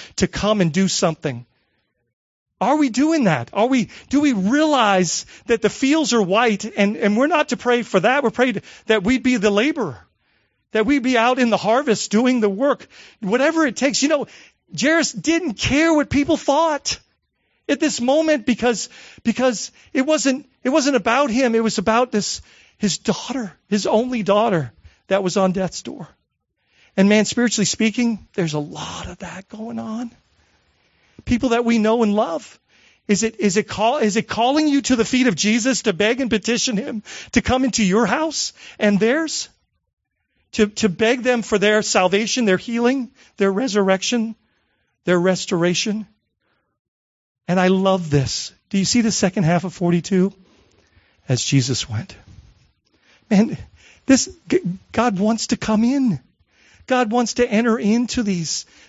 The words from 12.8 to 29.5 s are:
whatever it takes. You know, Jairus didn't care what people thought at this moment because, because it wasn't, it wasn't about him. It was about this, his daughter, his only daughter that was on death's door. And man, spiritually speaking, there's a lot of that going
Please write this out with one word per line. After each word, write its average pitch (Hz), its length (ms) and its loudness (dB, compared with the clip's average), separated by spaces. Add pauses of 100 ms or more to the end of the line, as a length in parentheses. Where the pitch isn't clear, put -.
whatever 277 460 0
it 214 80 -6
takes. 254 260 -2
You 277 80 2
know, 285 180 -2 (480)
Jairus 302 360 0
didn't 294 480 -4
care 320 340 2
what 294 160 0
people 285 280 2
thought 302 600 -2 (720)
at 277 100 0
this 285 220 -2
moment 294 440 2
because, 226 440 -2 (340)
because 233 480 -2 (220)
it 262 80 2
wasn't, 277 480 0 (160)
it 254 40 -2
wasn't 277 280 2
about 247 320 0
him. 233 260 2
It 226 80 2
was 220 140 -2
about 226 340 0
this, - 300 -4 (360)
his - 200 -2
daughter, 233 560 -6 (160)
his 196 180 -2
only 240 340 0
daughter 190 520 0 (340)
that 190 160 0
was 180 140 -2
on 190 160 2
death's 185 280 -6
door. - 280 -14 (880)
And 196 100 6
man, 214 160 4
spiritually 220 420 0
speaking, 226 680 -2
there's 165 200 -2
a 151 60 -2
lot - 480 -10
of 180 120 -16
that 180 280 -14
going 220 320 -12